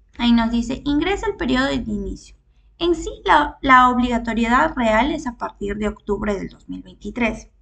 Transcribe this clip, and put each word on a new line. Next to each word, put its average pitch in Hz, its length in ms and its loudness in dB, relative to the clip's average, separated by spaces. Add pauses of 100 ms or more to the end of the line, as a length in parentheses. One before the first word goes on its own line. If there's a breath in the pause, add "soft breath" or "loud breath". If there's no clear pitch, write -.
(180)
Ahí 240 140 2
nos 233 200 4
dice, 233 340 -2
ingresa 359 420 0
el 403 80 -2
periodo 254 300 0
de 277 100 -2
inicio. 214 600 -8 (420)
En 339 180 2
sí, 330 140 -6 (160)
la, 320 360 2
la 254 280 6
obligatoriedad 240 840 0
real 269 380 2
es 302 160 -6
a 240 80 -8
partir 208 400 -8
de 208 140 -2
octubre 104 440 -4
del 90 140 -6
dos - 220 -18
mil 90 120 -10
veintitrés. - 680 -6 (120)